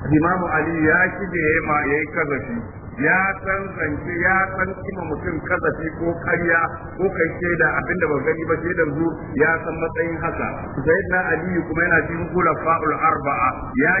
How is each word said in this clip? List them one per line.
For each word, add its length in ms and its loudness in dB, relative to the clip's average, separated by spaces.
Imam 400 4
Ali 320 0
ya 300 4
shige 320 -6
ya 220 2
ma, 180 0
yayi 260 0
kazafi. 520 -4
Ya 200 4
san 320 -4
zance, 480 -4
ya 220 2
san 220 -2
kima 340 -8
mutum 340 -4
kazafi 540 -2
ko 240 -4
karya 440 0
ko 160 0
kai 240 0
shaida 400 0
abinda 360 0
ba 120 2
gani 260 0
ba, 120 2
shaidan 340 0
zu, 160 0
ya 240 4
san 200 -4
matsayin 420 -2
haka. 320 -4
Sayyidina 540 2
Ali 320 0
kuma 220 0
yana 200 4
cikin 260 -2
khulafa'ul 720 2
arba'a, 520 2
ya 300 4